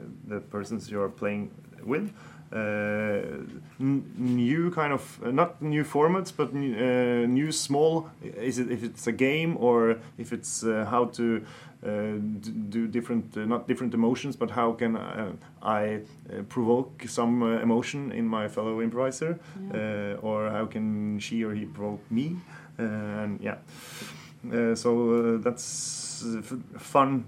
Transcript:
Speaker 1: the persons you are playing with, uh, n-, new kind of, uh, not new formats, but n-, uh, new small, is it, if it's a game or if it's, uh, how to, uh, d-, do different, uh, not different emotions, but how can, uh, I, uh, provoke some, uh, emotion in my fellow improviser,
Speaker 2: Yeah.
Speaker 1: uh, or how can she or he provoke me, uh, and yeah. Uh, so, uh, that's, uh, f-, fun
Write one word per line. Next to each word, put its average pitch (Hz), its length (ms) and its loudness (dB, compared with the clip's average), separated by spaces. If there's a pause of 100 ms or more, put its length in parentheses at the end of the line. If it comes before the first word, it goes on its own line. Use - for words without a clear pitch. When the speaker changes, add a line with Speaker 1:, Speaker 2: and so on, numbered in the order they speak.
(280)
Speaker 1:
the 104 120 -6
persons 104 500 -8
you 104 120 -2
are 98 80 2
playing 104 400 -4 (340)
with, 165 260 0 (420)
uh, 104 40 -6 (1200)
n-, 135 240 2 (120)
new 123 540 4
kind 156 220 2
of, - 320 -4
uh, 117 60 0
not 170 300 2
new 151 240 2
formats, 170 500 4
but 147 200 2
n-, 139 200 0
uh, 123 520 4
new 143 260 4
small, 160 560 4 (140)
is 117 360 -4
it, 120 120 0
if 117 120 -2
it's - 240 -8
a 117 60 4
game 151 480 2
or 113 360 6 (200)
if 117 160 -10
it's, - 320 -6
uh, 110 260 2
how 123 140 4
to, 113 400 0 (400)
uh, 107 40 -4 (520)
d-, 110 100 -8 (200)
do 113 160 0
different, 117 500 -2
uh, 107 80 -2
not 117 240 0
different 123 240 0
emotions, 123 440 2
but 113 140 -2
how 117 220 4
can, 113 240 0
uh, 95 360 -6 (300)
I, 107 380 2 (320)
uh, 101 160 -6
provoke 123 580 2
some, 120 360 2
uh, 113 200 2
emotion 123 500 0
in 117 140 -2
my 110 220 0
fellow 110 320 -2
improviser, 131 580 -2 (360)
Speaker 2:
Yeah. 104 480 -4
Speaker 1:
uh, 110 40 -4
or 107 240 0
how 107 160 -2
can 107 520 -2
she 113 260 -2
or 107 100 -2
he 104 120 -4
provoke 104 340 -6 (100)
me, 147 260 0 (420)
uh, 107 440 -4
and 104 200 -4
yeah. 107 140 -4 (920)
Uh, 117 280 2
so, 120 160 2
uh, 117 520 6
that's, - 840 -4
uh, 113 140 -4
f-, - 420 -10
fun 135 480 4